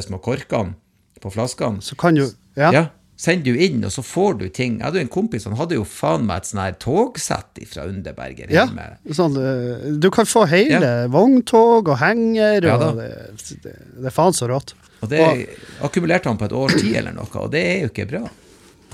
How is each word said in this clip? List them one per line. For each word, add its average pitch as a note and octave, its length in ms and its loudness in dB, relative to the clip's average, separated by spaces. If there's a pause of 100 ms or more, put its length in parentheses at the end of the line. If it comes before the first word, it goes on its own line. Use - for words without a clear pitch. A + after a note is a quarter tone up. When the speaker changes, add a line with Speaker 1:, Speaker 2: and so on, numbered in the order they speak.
Speaker 1:
små F#2 160 -10
korkene A#2 540 -4 (480)
på F#2+ 100 -10
flaskene, A2+ 480 -4
Speaker 2:
Så - 160 -12
kan E3+ 200 2
du, C#3 120 2 (280)
ja. D3 160 4
Speaker 1:
ja, D#3+ 140 4 (300)
sender E3+ 280 -2 (100)
du - 20 2
inn, D3 280 0
og G2 80 -6
så C3+ 100 -8
får F3 380 -2
du F#2+ 100 -8
ting. A#2+ 280 -4
Jeg A#2 60 -6
hadde D#3+ 140 -2
jo - 80 -2
en - 20 -10
kompis, F#3+ 360 -4
han G2+ 120 -6
hadde E3 200 -2
jo G#2+ 80 -2
faen D3 420 -2
meg F2 120 -2
et - 120 -10
sånn G2+ 100 -6
her F#2+ 120 -4
togsett - 880 -4
ifra - 240 -12
Underberger C#2 640 -12
Speaker 2:
Ja, G3+ 160 4
Speaker 1:
hjemme. F#2 300 -10 (120)
Speaker 2:
sånn, D3+ 300 0
eh, B2+ 640 -4
du F#3 100 4
kan G#3+ 160 2
få A3+ 220 4
hele F#3+ 340 4
Speaker 1:
Ja. A#2+ 240 2
Speaker 2:
vogntog A#3 840 6
og C3+ 100 2
henger, G#3+ 680 2
Speaker 1:
Ja A2 100 4
Speaker 2:
og A#2+ 60 2
Speaker 1:
da. D#3+ 120 2
Speaker 2:
det, A2+ 680 -12
det, - 140 -16 (240)
det B2+ 60 -6
er B2+ 40 -4
faen E3+ 240 4
så A#2+ 140 -2
rått. C3+ 260 -4 (260)
Speaker 1:
Og A2 80 -4
det D3 120 2
Speaker 2:
Og C#3+ 680 0
Speaker 1:
akkumulerte F3 360 0
han A#2+ 120 0
på F#2+ 100 -4
et G2+ 60 -8
års C3 220 0
tid - 220 0
eller - 160 -4
noe, - 220 -10
og - 180 -6
det E3 120 0
er F3+ 180 -2
jo B2+ 60 -2
ikke G2+ 220 -6
bra. G3+ 180 -8 (640)